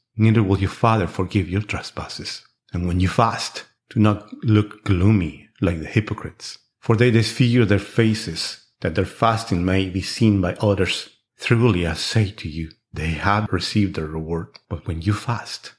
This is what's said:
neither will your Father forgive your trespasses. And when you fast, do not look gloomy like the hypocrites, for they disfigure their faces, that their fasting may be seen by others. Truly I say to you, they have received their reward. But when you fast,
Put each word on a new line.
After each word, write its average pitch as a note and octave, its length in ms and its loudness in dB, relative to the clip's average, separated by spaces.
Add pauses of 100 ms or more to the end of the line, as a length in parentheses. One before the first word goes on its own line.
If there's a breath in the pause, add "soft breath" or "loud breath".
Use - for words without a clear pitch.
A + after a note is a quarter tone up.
(160)
neither A2 260 4
will F#2+ 160 2
your F#2+ 120 0
Father A2+ 360 0
forgive F2+ 420 -2
your F#2+ 140 -2
trespasses. - 800 -12 (300)
And F2 160 -2
when F2+ 120 0
you F#2 80 4
fast, - 560 -2 (260)
do A2+ 100 0
not G#2 320 2 (100)
look G#2 420 2
gloomy F#2 640 2 (120)
like F2 200 0
the D#2 60 -10
hypocrites, - 720 -6 (220)
for A2+ 160 2
they A#2+ 140 4
disfigure A#2 560 4
their G2+ 120 4
faces, - 840 -2 (160)
that E2 140 -4
their F#2+ 100 0
fasting G#2+ 600 0
may F#2+ 260 0
be F#2 100 -4
seen G#2 400 2
by F2+ 140 -2
others. G2 560 0 (280)
Truly A2+ 480 2
I D#2+ 60 -2
say G2+ 380 -2
to - 180 -12
you, D#2+ 220 -8 (240)
they D#2 140 -6
have G2 440 -2
received F#2+ 440 0
their D#2+ 100 -4
reward. D#2+ 520 -6 (120)
But E2+ 160 -8
when E2 160 -6
you G2+ 100 2
fast, - 680 -8